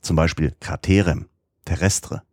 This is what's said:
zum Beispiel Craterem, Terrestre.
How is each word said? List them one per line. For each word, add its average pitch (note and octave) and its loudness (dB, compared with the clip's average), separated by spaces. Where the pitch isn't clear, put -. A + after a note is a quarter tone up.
zum E2+ -2
Beispiel D#2+ 0
Craterem, - 0
Terrestre. F#2+ -2